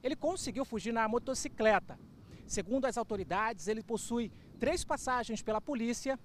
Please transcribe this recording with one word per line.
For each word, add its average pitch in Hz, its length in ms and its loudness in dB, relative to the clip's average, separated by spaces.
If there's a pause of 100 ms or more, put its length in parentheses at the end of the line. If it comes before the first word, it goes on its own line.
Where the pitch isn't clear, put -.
ele 302 140 0
conseguiu 277 480 0
fugir 226 280 -2
na 226 140 4
motocicleta. 220 920 2 (480)
Segundo 233 400 0
as 233 100 0
autoridades, 202 720 0
ele 214 140 0
possui 233 500 -2 (260)
três 320 240 2
passagens 247 600 0
pela 214 180 2
polícia 240 640 0